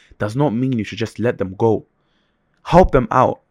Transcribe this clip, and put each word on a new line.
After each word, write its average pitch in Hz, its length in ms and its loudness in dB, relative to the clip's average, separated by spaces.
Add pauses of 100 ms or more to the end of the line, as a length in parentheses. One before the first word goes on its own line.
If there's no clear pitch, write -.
(180)
does 107 160 -6
not 135 200 0
mean 127 240 -2
you 104 60 -4
should 98 140 -12
just 110 200 -8
let 117 180 -2
them 95 220 -8
go. 113 260 0 (800)
Help 180 280 4
them 127 180 2
out. 127 400 0